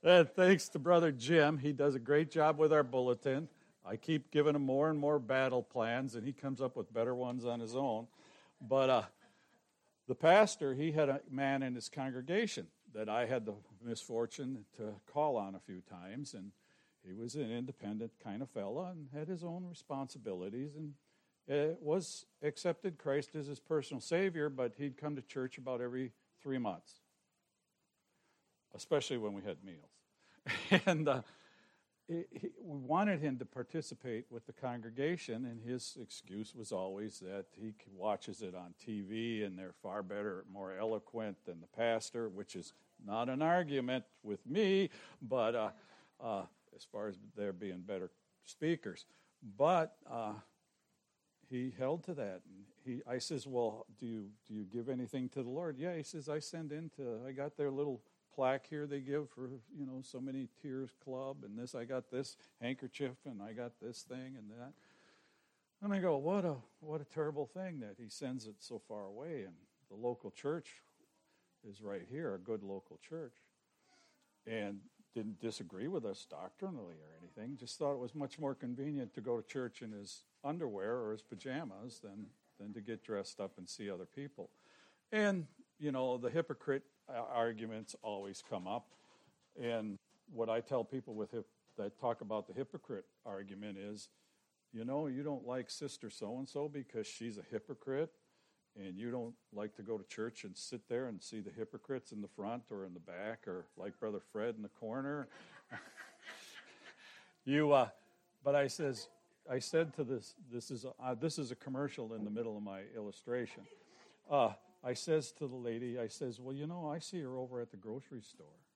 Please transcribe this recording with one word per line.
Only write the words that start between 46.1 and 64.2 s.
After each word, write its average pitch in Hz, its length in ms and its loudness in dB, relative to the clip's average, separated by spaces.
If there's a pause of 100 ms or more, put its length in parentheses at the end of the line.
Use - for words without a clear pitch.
uh, 107 200 0 (320)
as - 100 -16
far 107 240 -6
as 92 100 -8 (180)
there 104 160 0
being 90 280 -4
better 92 300 -4 (360)
speakers. - 580 -2 (540)
But, 160 380 6 (140)
uh, 113 220 -2 (1160)
he 127 280 -2
held 131 260 0
to 185 100 -6
that. 98 320 -4
And 98 180 -20 (220)
he, 127 200 -6
I 123 120 -2
says, 135 280 -4
"Well, 113 400 0 (140)
do 123 60 -6
you, 110 240 -6 (160)
do 110 80 -10
you 107 100 -4
give 113 240 -4
anything 127 420 -2
to 139 120 -4
the 120 80 -4
Lord?" 151 280 -4
"Yeah," 175 160 -2
he 160 80 -4
says, 147 280 -8
"I 151 80 0
send 156 340 -6
in 156 240 -6
to, 120 300 -4
I 135 60 -6
got 139 260 -4
their 143 120 4
little 135 300 0 (340)
plaque 135 360 4
here 147 160 -4
they 143 140 -2
give 139 300 -2
for, 127 200 -8 (260)
you 143 80 -4
know, 131 160 -8
so 131 200 -10
many 131 260 -4 (160)
tears 131 280 -4 (120)
club 135 400 -6
and 107 160 -10
this, 123 160 -8
I 120 100 -4
got 127 240 -4
this 131 280 -4 (240)
handkerchief 127 640 -4
and 113 180 -10
I 110 100 -8
got 120 200 -6 (100)
this 117 200 -8
thing 131 360 -10